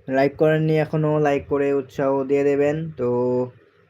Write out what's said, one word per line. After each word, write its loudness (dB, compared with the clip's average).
লাইক 2
করেননি 2
এখনও, 0
লাইক 0
করে 0
উৎসাহ -2
দিয়ে 0
দেবেন। 0
তো -4